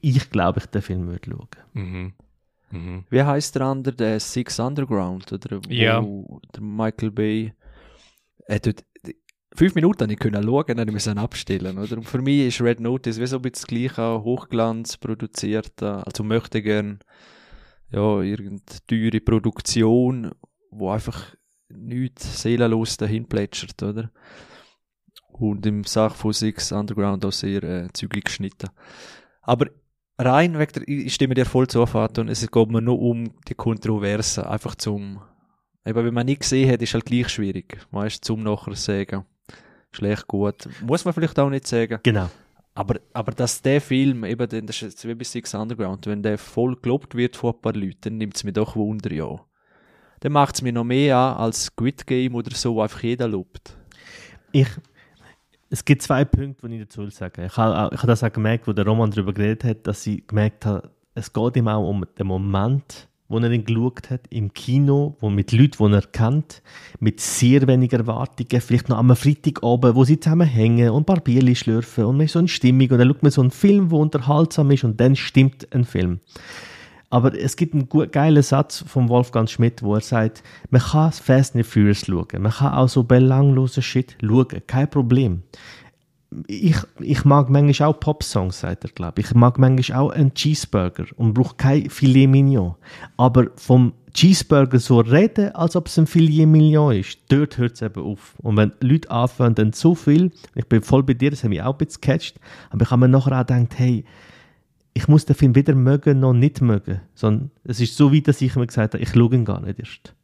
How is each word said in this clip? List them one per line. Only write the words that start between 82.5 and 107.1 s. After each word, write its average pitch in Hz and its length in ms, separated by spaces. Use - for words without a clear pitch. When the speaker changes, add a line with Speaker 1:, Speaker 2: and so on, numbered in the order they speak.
Speaker 1:
kann 139 200
auch 131 140
so 123 160
belanglosen 131 800
Shit - 380
schauen, 117 460
kein 135 220
Problem. 123 540
Ich, 117 300
ich 135 240
mag 139 240
manchmal 143 400
auch 147 100
Popsongs, 98 600
sagt 92 240
er, - 60
glaub 87 280
ich. 107 60
Ich - 80
mag 120 260
manchmal 131 400
auch 147 120
einen 139 220
Cheeseburger 95 720
und 113 160
brauche 123 240
kein 135 320
Filet 135 380
Mignon. 135 480
Aber 123 300
vom 127 340
Cheeseburger 139 640
so 117 220
reden, 202 520
als 165 220
ob 170 120
es - 120
ein 160 80
Filet 160 380
Mignon 151 500
ist, - 320
dort 143 300
hört's 120 240
eben 101 200
auf. 95 360
Und 110 180
wenn 107 240
Leute 143 320
anfangen, 117 440
dann 110 180
so 165 200
viel, 165 380
ich 120 120
bin 117 140
voll 135 220
bei 131 120
dir, 135 160
das 143 120
hat 113 60
mich 87 120
auch 123 120
ein 143 120
bisschen - 140
gecatcht, - 400
aber - 140
ich - 80
habe 123 100
mir 127 80
nachher 135 280
auch 123 80
gedacht, 123 320
hey, 123 280
ich - 160
muss 147 160
den 143 100
Film 131 200
weder 139 200
mögen 135 460
noch 131 120
nicht 131 280
mögen. 101 400